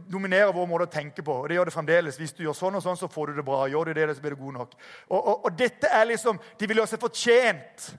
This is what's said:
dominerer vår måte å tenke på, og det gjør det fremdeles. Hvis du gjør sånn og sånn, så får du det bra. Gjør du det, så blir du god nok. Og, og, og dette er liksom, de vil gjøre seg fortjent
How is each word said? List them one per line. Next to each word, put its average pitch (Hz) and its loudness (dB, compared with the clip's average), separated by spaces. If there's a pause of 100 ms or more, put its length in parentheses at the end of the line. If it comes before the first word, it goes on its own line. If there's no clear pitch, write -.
(100)
dominerer 190 2
vår 180 -2
måte 170 0
å 170 -10
tenke 147 -6
på, 151 -2
og 131 -4
det 175 0
gjør 180 4
det 165 -8
fremdeles. 156 2
Hvis 156 -8
du 175 -8
gjør 151 -2
sånn 190 -2
og 175 -6
sånn, 180 -2
så 175 -8
får 151 -6
du 147 -6
det 139 -4
bra. 135 0
Gjør 156 -2
du 156 -4
det, 156 2
så 135 -18
blir 143 -6
du 131 -14
god 135 -12
nok. 120 -12 (320)
Og, 180 2
og, 220 2 (140)
og 170 -10
dette - 0
er 220 6
liksom, 226 0 (220)
de 208 -4
vil 220 2
gjøre 220 2
seg 220 -6
fortjent 233 2 (100)